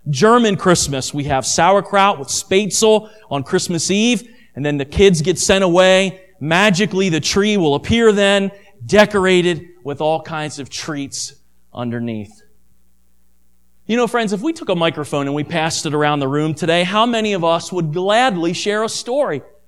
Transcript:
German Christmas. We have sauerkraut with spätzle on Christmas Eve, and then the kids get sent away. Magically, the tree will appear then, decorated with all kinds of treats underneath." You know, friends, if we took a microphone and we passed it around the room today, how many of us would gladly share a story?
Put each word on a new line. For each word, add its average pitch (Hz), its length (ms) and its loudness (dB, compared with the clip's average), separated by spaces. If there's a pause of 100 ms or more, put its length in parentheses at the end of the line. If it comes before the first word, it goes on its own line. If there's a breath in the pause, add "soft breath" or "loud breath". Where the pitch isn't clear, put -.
German 208 460 4
Christmas. 147 580 0
We 143 120 -6
have 135 200 -2
sauerkraut 196 720 2
with 135 120 -12
spätzle 214 800 0 (220 loud breath)
on 139 140 -4
Christmas 175 480 -2
Eve, 214 360 0 (280 loud breath)
and 139 100 -6
then 147 120 -2
the 139 60 -2
kids 185 380 4
get 165 160 0
sent 196 260 2
away. 185 580 4 (180)
Magically, 185 680 2
the 160 100 0
tree 208 360 0
will 156 200 2
appear 226 360 4
then, 196 380 2 (340 loud breath)
decorated 185 800 2 (200)
with 143 180 -8
all 156 220 0
kinds 156 340 -8
of 135 140 -12
treats - 640 -10 (360)
underneath." 117 680 -8 (1400)
You 214 100 -2
know, 240 120 0
friends, 226 260 -2
if 190 80 -4
we 330 120 -4
took 320 160 -10
a 185 60 0
microphone 151 520 -2
and 143 80 -4
we 147 80 -4
passed 165 420 -4
it 147 80 -4
around 147 240 0
the 139 100 -2
room 151 280 -2
today, 170 260 0
how 202 240 0
many 220 280 -2
of 175 100 -4
us 165 280 -2
would 165 220 -4
gladly 185 600 0
share 208 300 -4
a 220 60 -4
story? 233 540 -4 (240)